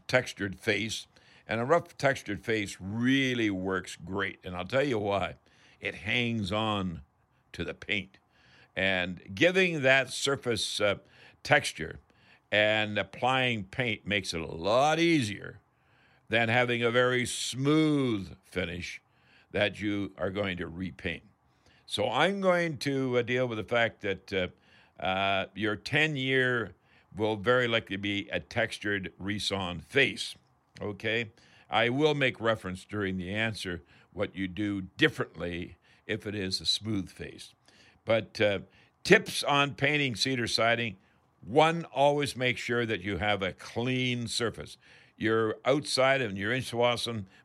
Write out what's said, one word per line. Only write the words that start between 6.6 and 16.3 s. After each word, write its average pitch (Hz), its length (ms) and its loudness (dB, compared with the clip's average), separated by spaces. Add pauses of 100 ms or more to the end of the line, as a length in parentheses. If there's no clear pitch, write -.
to 85 100 -8
the 80 100 -6
paint. - 440 -6 (580)
And 92 440 0 (140)
giving 170 480 4
that 131 300 4
surface, - 680 -2
uh, 101 160 4 (480)
texture 123 560 0 (520)
and 104 460 2
applying 123 680 0
paint 117 420 -4
makes 104 280 -2
it 82 80 -4
a 76 40 -6
lot 117 540 2
easier 151 600 0 (680)
than 113 200 2